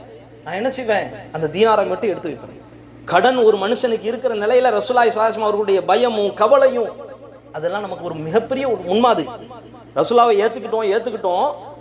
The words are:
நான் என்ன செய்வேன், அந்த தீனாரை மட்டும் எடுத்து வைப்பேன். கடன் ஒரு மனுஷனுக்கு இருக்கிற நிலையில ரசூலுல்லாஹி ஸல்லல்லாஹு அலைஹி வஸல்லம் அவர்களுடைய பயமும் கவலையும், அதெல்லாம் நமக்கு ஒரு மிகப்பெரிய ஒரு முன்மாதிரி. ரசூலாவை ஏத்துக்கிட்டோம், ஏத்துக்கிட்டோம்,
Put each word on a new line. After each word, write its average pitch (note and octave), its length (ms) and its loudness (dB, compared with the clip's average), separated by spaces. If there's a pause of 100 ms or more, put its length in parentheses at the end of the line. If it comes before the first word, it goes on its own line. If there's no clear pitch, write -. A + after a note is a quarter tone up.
(440)
நான் E3 100 -10
என்ன A#3 160 -4
செய்வேன், G#3 400 -2 (220)
அந்த D#3+ 140 -4
தீனாரை G3+ 400 2
மட்டும் F#3 240 -2
எடுத்து E3+ 180 -6
வைப்பேன். A#2+ 320 -12 (440)
கடன் A3+ 320 4
ஒரு A3 200 6
மனுஷனுக்கு A3 480 -2
இருக்கிற A#3 300 -4
நிலையில B3 360 2
ரசூலுல்லாஹி A3+ 400 2
ஸல்லல்லாஹு - 40 -
அலைஹி G#3+ 200 0
வஸல்லம் G#3+ 140 -2
அவர்களுடைய G3+ 340 0
பயமும் G#3 520 0
கவலையும், A#3+ 540 4 (640)
அதெல்லாம் E3+ 280 -6
நமக்கு F3+ 240 -10
ஒரு E3 100 -8
மிகப்பெரிய G#3+ 540 -2
ஒரு G3 160 -2
முன்மாதிரி. F#3+ 440 2 (680)
ரசூலாவை A#3 420 4
ஏத்துக்கிட்டோம், A3 480 -2
ஏத்துக்கிட்டோம், G#3 600 -2 (340)